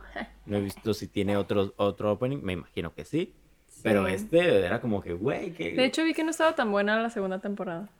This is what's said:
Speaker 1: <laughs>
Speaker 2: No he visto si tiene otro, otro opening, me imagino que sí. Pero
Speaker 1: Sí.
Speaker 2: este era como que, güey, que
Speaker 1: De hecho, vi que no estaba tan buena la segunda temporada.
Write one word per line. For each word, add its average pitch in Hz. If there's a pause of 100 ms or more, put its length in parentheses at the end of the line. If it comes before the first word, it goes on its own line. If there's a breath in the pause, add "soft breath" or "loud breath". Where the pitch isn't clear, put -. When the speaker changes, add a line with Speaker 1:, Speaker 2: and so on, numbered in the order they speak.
(160)
Speaker 1:
<laughs> -
Speaker 2:
No 101
he 101
visto 101
si 101
tiene 101
otro, 101
otro 101
opening, 127
me 95
imagino 85
que -
sí. - (480)
Pero 101
Speaker 1:
Sí. 90
Speaker 2:
este 110
era 95
como 104
que, 90
güey, 131
que 170
Speaker 1:
De 254
hecho, 269
vi 320
que 320
no 330
estaba 320
tan 233
buena 202
la 233
segunda 190
temporada. 196 (100)